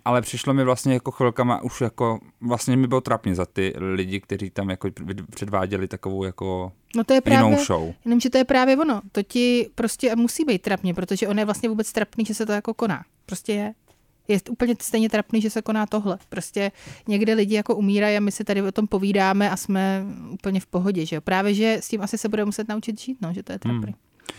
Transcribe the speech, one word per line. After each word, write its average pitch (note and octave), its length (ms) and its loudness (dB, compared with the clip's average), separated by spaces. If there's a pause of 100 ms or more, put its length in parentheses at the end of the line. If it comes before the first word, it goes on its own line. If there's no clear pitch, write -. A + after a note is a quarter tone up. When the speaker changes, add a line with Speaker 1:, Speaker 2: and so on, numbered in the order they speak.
Speaker 1:
ale A#2+ 160 2
přišlo C3 320 -4
mi C3+ 100 2
vlastně B2+ 300 2
jako B2+ 180 -2
chvilkama A#2+ 500 2
už - 200 -6
jako... A#2 380 0 (220)
Vlastně A#2+ 360 0
mi C3 100 4
bylo C3 140 2
trapně G#2+ 340 0
za F2 100 0
ty F#2+ 320 -2
lidi, F#2+ 420 -2
kteří G2+ 300 -6
tam G2 200 -4
jako F#2 200 -4 (460)
předváděli F#2+ 520 -2
takovou F#2+ 360 -6
jako F#2 480 -6 (240)
Speaker 2:
No A3+ 80 0
to - 100 4
je C4 120 4
Speaker 1:
jinou C4+ 140 4 (100)
Speaker 2:
právě, - 160 4
Speaker 1:
show. E2 280 0 (120)
Speaker 2:
jenomže A#3+ 240 2
to C4+ 80 2
je C4 60 6
právě C4 340 4
ono. C#4 240 0 (100)
To G3+ 120 -2
ti A#3+ 520 2
prostě A#3 400 0
musí A#3 300 2
být A3+ 160 0
trapně, F#3 320 -2
protože F#3 340 -2
ono G#3 140 2
je G#3+ 40 2
vlastně G#3+ 240 -2
vůbec A3 240 -2
trapný, A3 320 0
že G#3+ 80 -4
se A3 120 -4
to G#3+ 60 -2
jako G#3 220 -2
koná. F#3+ 300 -2 (220)
Prostě - 280 -6
je. G#3 200 -4 (540)
Je G3+ 120 4 (100)
úplně A#3+ 320 0
stejně A3 280 2
trapný, A3 320 0
že G#3+ 80 2
se G#3+ 120 -4
koná G#3+ 240 0
tohle. G#3 320 -2 (120)
Prostě G3 420 -4 (360)
někde G#3+ 260 2
lidi G#3+ 220 2
jako G#3 200 2
umírají G#3 420 2
a - 20 2
my G#3 120 2
si - 120 -6
tady G3+ 180 0
o G3 100 0
tom G#3+ 160 0
povídáme G3 640 4
a F#3 80 -2
jsme F#3+ 480 0 (240)
úplně F#3+ 300 -2
v - 60 -14
pohodě, F3+ 400 0
že D#3+ 100 -6
jo. D3+ 60 -4
Právě, G3 320 2
že A3 280 2
s - 60 -10
tím G#3 140 -2
asi G#3+ 160 -4
se A3 120 -2
bude G#3+ 160 0
muset G#3+ 240 -4
naučit G#3+ 320 -6
žít, C4 200 -8
no, F3 120 -4
že G3 100 -8
to - 80 -12
je G3 80 -8
trapný. A#2 240 -2
Speaker 1:
Hmm. G#2+ 100 -6 (460)